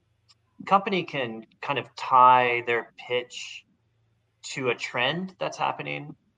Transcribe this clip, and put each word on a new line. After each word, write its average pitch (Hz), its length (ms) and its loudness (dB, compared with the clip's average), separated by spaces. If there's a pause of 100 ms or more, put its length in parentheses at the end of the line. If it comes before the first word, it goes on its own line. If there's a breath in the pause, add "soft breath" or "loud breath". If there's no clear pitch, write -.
(680)
company 190 380 0
can 113 420 -8 (140)
kind 139 180 -4
of 120 80 -6 (100)
tie 127 680 6
their 117 320 -2
pitch - 680 -8 (800)
to 131 280 -4
a 113 40 -2
trend 156 640 -4
that's 156 180 -6
happening. 147 580 -6 (240)